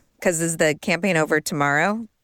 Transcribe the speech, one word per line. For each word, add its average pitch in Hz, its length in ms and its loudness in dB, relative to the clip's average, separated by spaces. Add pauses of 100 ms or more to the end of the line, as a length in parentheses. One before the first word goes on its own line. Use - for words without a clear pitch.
(200)
'cause 170 220 0
is 165 160 -2
the 156 240 2
campaign 170 340 0
over 156 240 2
tomorrow? 160 640 0 (180)